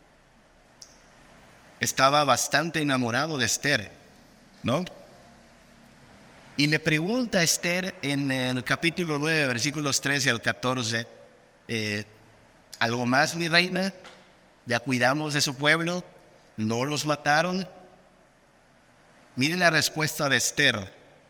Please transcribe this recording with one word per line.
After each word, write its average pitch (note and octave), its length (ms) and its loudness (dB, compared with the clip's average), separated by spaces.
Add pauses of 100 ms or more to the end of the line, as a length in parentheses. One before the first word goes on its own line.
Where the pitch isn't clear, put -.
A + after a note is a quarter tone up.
(1800)
estaba C#3 420 4
bastante D3 580 2
enamorado C3+ 580 0
de A#2+ 80 2
Esther, B2 440 0 (720)
¿no? C#3+ 220 -2 (1700)
Y D3 120 2
le D3+ 100 2
pregunta F#3+ 600 -2
a - 20 2
Esther F3+ 600 -2
en C#3 280 -2
el B2+ 320 -2
capítulo D#3+ 560 -2
nueve, D3+ 300 2
versículos C3+ 520 -2
trece C#3 300 0
al A#2 100 0
catorce, A#2 680 -2 (580)
eh, G#2+ 380 -4 (720)
"¿Algo A#2 260 0
más, C#3 300 2
mi E3+ 140 -4
reina? F3+ 440 0 (720)
¿Ya A#2 140 0
cuidamos C3+ 560 0
de D3 60 2
su C3 160 -2
pueblo? E3 480 0 (520)
¿No A2+ 280 0
los C#3+ 200 -4
mataron?". D#3+ 640 0 (1700)
Mire D3 220 0
la F3 140 4
respuesta D#3 580 0
de C3 80 4
Esther. A2+ 580 0 (360)